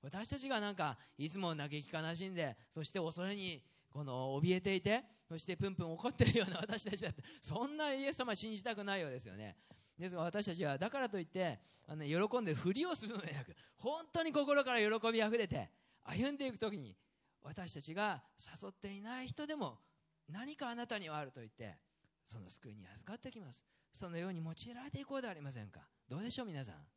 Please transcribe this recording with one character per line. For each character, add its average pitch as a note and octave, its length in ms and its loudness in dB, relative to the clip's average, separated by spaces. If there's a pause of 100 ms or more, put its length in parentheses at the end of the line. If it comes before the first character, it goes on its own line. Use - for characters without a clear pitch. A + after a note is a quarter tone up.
私 F#3+ 260 -6
た C#4 120 -2
ち C4+ 100 -4
が A#3 100 4
な G#3 120 2
ん F#3+ 40 -4
か、 D3+ 220 2 (200)
い D3+ 120 0
つ F3 80 -4
も E3+ 180 2
嘆 D3 140 -2
き D3 220 -4
悲 D#3+ 240 0
し F#3+ 120 -4
ん F#3+ 60 -4
で、 D3+ 240 0 (160)
そ D#3+ 100 -2
し - 80 -4
て G3 80 -2
恐 E3 240 0
れ G3 120 0
に、 F3+ 280 -4 (260)
こ D3 140 -4
の、 C3+ 380 0
怯 F3+ 160 6
え F#3 40 2
て G3 140 4
い F3+ 60 4
て、 A3 220 4 (240)
そ E3 100 -6
し - 80 -8
て F#3 100 -2
プ G3 140 2
ン F#3+ 60 -4
プ F3 80 0
ン E3 80 0
怒 A3 180 0
っ - 40 -2
て A#3 120 10
る A#3 140 8
よ F#3+ 80 6
う F#3 40 -2
な F3 60 -2
私 - 260 -2
た G#3+ 140 0
ち G#3 60 -4
だ F3 60 0
っ - 40 -4
て、 - 100 -10 (180)
そ G#3+ 240 0
ん D4 120 -4
な D4+ 160 2
イ C4+ 100 2
エ C#4 100 2
ス - 40 -4
様 A#3 180 2
信 A3 200 -2
じ F#3+ 80 -8
た A3+ 120 0
く G3+ 80 -4
な G3 140 2
い F3+ 40 2
よ D3+ 60 0
う C3 40 -2
で B2 80 -4
す A2 80 -12
よ F#2 80 -10
ね。 G#2 220 -8 (400)
で F3+ 120 -4
す F3+ 60 -4
が、 D#3+ 80 2
私 G3 220 2
た F3+ 100 0
ち F3 100 0
は C#3 120 2
だ G3 120 0
か C#4 100 -2
ら B3 100 2
と G3 100 0
い E3+ 40 0
っ - 20 -2
て、 E3+ 340 0 (280)
あ D3+ 80 -8
の、 D#3 100 -4
喜 G3 340 4
ん A3 60 2
で D#3+ 60 2
る C#3+ 40 4
ふ F3 180 2
り C#4+ 120 2
を F4 100 2
す G#3+ 120 -8
る A#3 80 -4
の F3 60 -2
で D#3 100 -4
は C#3+ 80 -2
な B2 60 -6
く、 E3+ 100 -16 (220)
本 D#4 340 0
当 E4 120 2
に D#4+ 80 2
心 C#4+ 320 6
か B3+ 100 2
ら A3 260 6
喜 A3+ 120 4
び A3+ 100 6
あ G#3+ 80 6
ふ A#3 80 4
れ G#3 100 2
て、 G#2+ 220 -2 (340)
歩 A#3 280 2
ん C#4+ 60 -4
で C#4 100 -2
い B3+ 40 0
く G3 60 -10
と G#3+ 140 0
き G#3 60 -4
に、 A2+ 180 -10 (460)
私 E3 320 -8
た C#3+ 80 -8
ち D#3 120 -10
が F#3+ 300 0 (380)
誘 G3 80 -8
っ - 40 -10
て G3 200 -8
い G3 80 -10
な B3 220 -6
い B3+ 40 -8
人 D4 200 -4
で D4+ 80 -2
も、 D3+ 240 -2 (500)
「何 B3 260 -6
か B3+ 140 -6
あ A#3+ 60 -4
な A#3+ 100 -4
た G#3+ 140 -4
に E3 100 -6
は D3+ 80 -2
あ D3 80 -2
る」 B2+ 80 -12
と B2+ 80 -12
言 A2 80 -12
っ - 20 -18
て、 G2 260 -10 (500)
そ A2 120 -12
の F2+ 100 -12
救 - 200 -14
い G#2 60 -12
に F#2+ 120 -16
預 - 160 -18
か G3+ 120 -10
っ - 20 -14
て B3+ 140 -12
き A#3 80 -14
ま D3 120 -14
す。 - 140 -20 (300)
そ F#3 120 -10
の E3+ 100 -4
よ F3 120 -2
う F#3 40 -2
に E3 100 -4
用 D#3+ 80 -4
い A#3 240 -10
ら B3 80 -10
れ C#4+ 80 -8
て C#4 80 -4
い C#4 60 -6
こ C4+ 100 -4
う C4 60 0
で B3 60 -4
は G3+ 40 -4
あ - 20 -6
り D3+ 80 -10
ま C#3 100 -6
せ A#2+ 120 -6
ん G2+ 60 -8
か。 - 180 -18 (200)
ど D3 100 -4
う F#3+ 40 -2
で A#3 80 -4
し C4 100 -4
ょ B3 40 -2
う、 - 20 -2
皆 D3 180 -4
さ A2 100 -8
ん。 - 20 -14 (220)